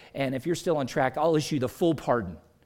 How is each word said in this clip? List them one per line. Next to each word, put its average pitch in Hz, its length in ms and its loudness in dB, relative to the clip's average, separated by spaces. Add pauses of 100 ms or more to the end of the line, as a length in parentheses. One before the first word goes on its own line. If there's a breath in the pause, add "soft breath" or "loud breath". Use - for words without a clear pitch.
(140 loud breath)
and 135 220 -4
if 123 100 -6
you're 165 100 0
still 165 240 0
on 135 60 0
track, 131 320 0
I'll 156 200 4
issue 151 220 0
the 123 100 0
full 165 260 2
pardon." 104 400 0 (300)